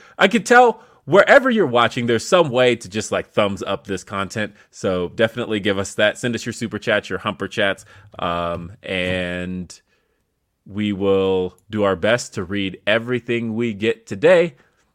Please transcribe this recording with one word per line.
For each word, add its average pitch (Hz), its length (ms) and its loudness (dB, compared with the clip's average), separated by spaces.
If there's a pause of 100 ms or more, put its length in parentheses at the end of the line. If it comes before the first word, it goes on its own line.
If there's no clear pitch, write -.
(180)
I 196 100 4
could 214 200 -2
tell 240 340 6 (240)
wherever 220 460 6
you're 208 160 2
watching, 120 400 2
there's 117 180 0
some 175 240 4
way 123 260 4
to 95 140 -10
just, 101 220 -6
like, 92 200 -4
thumbs 101 300 0
up 98 240 -6
this 95 180 -6
content. 101 520 -8 (160)
So 90 380 -2
definitely 110 500 -2
give 98 180 0
us 98 180 -6
that. 107 220 2
Send 120 160 -4
us 110 140 -8
your 117 60 -6
super 104 260 -8
chats, 104 300 -2
your 92 100 -6
humper 98 280 -6
chats, 98 380 -4 (320)
um, 85 540 -6 (100)
and 90 960 -6 (840)
we 104 260 -4
will 95 640 0 (140)
do 107 140 -2
our 95 120 2
best 104 380 -2
to 101 100 -8
read 95 440 -6
everything 117 680 -2
we 113 220 -2
get 110 320 -4
today. 170 480 2 (400)